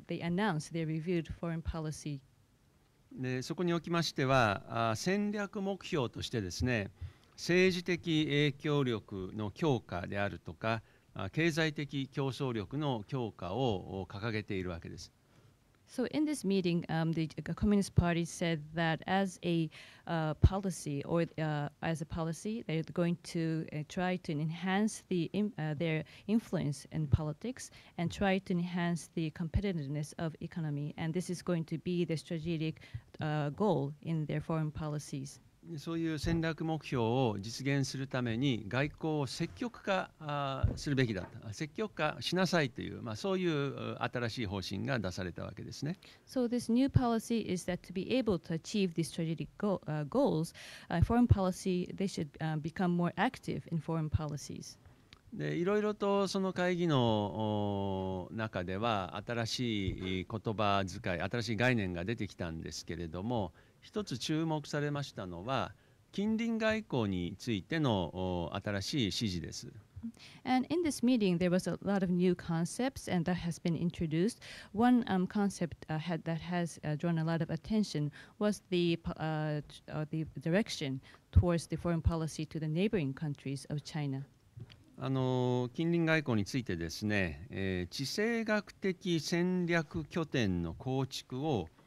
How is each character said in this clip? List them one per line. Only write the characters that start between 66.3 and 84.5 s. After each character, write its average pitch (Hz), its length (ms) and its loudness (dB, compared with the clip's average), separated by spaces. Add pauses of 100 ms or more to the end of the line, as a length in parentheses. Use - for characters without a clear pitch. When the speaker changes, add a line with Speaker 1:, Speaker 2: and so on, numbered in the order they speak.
Speaker 2:
隣 226 200 0
外 220 340 0
交 113 180 2
に 90 280 0
つ - 140 -4
い 98 100 0
て 160 180 -2
の、 110 260 4 (100)
お 90 380 -2
ー、 101 160 -4
新 101 120 -2
し - 120 -6
い 147 100 2
指 92 80 2
示 90 300 -2
で - 100 -8
す。 - 160 -10 (800)
Speaker 1:
And 254 280 2
in 349 80 2
this 311 240 -2
meeting, 208 320 6
there 180 120 4
was 180 200 2
a 170 140 -2
lot 196 200 2
of 180 60 2
new 180 240 6
concepts, 175 800 -2
and 175 160 2
that 180 60 2
has 170 260 -4
been 170 160 2
introduced. 170 640 0 (340)
One, 240 340 6
um, 185 200 2
concept, - 640 -2
uh, 156 100 0
had, 160 240 -4
that 165 160 -2
has, 170 440 -2
uh, 151 120 0
drawn 165 240 0
a 160 40 2
lot 165 180 2
of 160 80 -2
attention 165 640 0 (280)
was 208 300 0
the 175 340 4
po-, 170 80 -4
uh, 156 500 -2
t-, - 300 -14
uh, 151 180 -2
the 160 160 -2 (140)
direction 160 640 0 (300)
towards 175 360 6
the 165 80 -6
foreign 165 260 0
policy 160 440 -2
to - 140 -6
the 156 80 -2
neighboring 165 460 2
countries 139 560 -6
of 147 140 -2
China. 139 420 -4 (760)